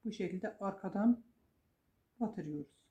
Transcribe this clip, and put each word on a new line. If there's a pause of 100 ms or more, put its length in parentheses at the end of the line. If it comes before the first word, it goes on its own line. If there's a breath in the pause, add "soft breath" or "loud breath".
bu
şekilde
arkadan (960)
batırıyoruz.